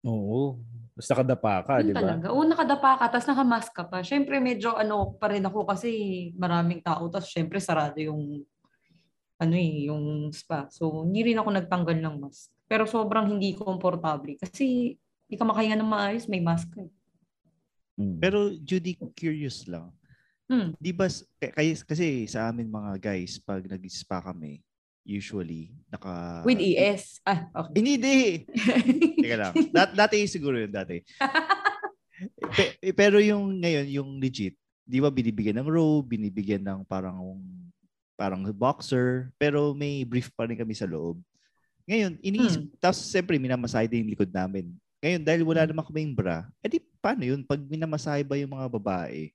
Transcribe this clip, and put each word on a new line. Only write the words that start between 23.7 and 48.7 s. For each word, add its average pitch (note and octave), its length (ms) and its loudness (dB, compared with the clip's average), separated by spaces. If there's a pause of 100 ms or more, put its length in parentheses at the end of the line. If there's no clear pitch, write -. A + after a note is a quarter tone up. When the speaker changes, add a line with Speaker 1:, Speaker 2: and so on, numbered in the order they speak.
Speaker 3:
kami, D#2 380 -12 (420)
usually, F#2+ 680 -8 (160)
naka- F2 560 -10
Speaker 2:
With A#3+ 160 4
E F#3 160 2
S. - 480 0
Ah, F3 320 -2
okay. D#3+ 180 -8
Speaker 3:
Hindi, A3 220 4
hindi. C4+ 240 4 (540)
Speaker 2:
<laughs> D4 500 4
Speaker 3:
Teka - 160 2
lang. F#2 140 0 (180)
Dat-, - 240 6
dati G#3+ 300 6
siguro C#3+ 320 -2
yun, A2 120 -2
dati. F#2 300 -6 (800)
Speaker 2:
<laughs> - 720 -12
Speaker 3:
Pe-, F#3+ 280 4
eh, F#3 100 0
pero G3+ 260 8
yung G#3 380 4
ngayon, E3 320 2
yung C#3 300 -4
legit, B2+ 360 0 (280)
di B2+ 180 0
ba C#3+ 80 6
binibigyan A2+ 500 2
ng C3+ 120 -2
robe, D3+ 420 4
binibigyan G#2 500 -2
ng G2 220 -4
parang, F#2 560 -8 (760)
parang F#2+ 340 -4
boxer, B2+ 880 0
pero D3 360 2
may C#3+ 320 -4
brief A#2+ 260 -2
pa - 140 -6
rin A#2 100 -2
kami A2 200 -6
sa G#2 120 -6
loob. E2 320 -4 (680)
Ngayon, G#3 360 -2
iniisip, G3 420 2
Speaker 2:
Hmm. - 160 -14
Speaker 3:
tapos F3+ 240 2
siyempre, F#3 360 0
minamasahe B2 500 0
din A#2 160 0
yung G#2+ 80 -2
likod G2 180 0
namin. F#2 400 -4 (300)
Ngayon, E3+ 240 -2
dahil E3 180 4
wala D#3+ 220 4
Speaker 2:
Hmm. D#3+ 80 2
Speaker 3:
naman D#3 160 -4
kaming D3+ 240 -4
bra, F2+ 340 -2 (140)
edi A3+ 180 -2 (200)
paano A3 260 -2
yun? C3 180 0
Pag C#3+ 220 -2
minamasahe D3+ 580 -2
ba C#3 140 -2
yung C#3+ 160 -2
mga C3+ 180 -6
babae? F2 640 -4